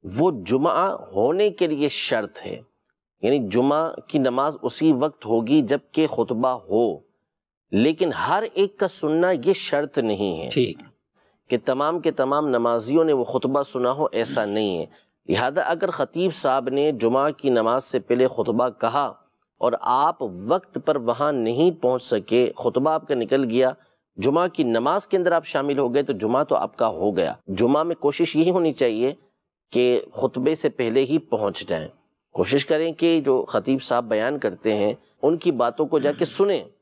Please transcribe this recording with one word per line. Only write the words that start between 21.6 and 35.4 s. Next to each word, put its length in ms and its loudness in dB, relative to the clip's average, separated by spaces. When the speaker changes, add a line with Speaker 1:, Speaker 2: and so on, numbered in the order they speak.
Speaker 1:
पहुँच 300 0
सके, 460 2
खुतबा 480 0
आपका 200 -4
निकल 280 0
गया, 320 2
जुमा 280 2
की 160 -2
नमाज 420 0
के 120 -2
अंदर 160 2
आप 100 2
शामिल 360 -2
हो 100 2
गए, 140 0
तो 100 -2
जुमा 300 0
तो 120 0
आपका 320 -2
हो 240 -2
गया। 260 -2
जुमा 340 2
में 120 -2
कोशिश 400 -2
यही 140 4
होनी 220 2
चाहिए 400 0
कि 400 2
खुतबे 420 -2
से 140 -2
पहले 320 0
ही 160 0
पहुँच 520 -2
जाएं। 200 -4
कोशिश 300 0
करें 300 -2
कि 280 2
जो 220 2
खतीब 360 -2
साहब 240 0
बयान 340 -2
करते 360 -2
हैं 240 0
उनकी 280 2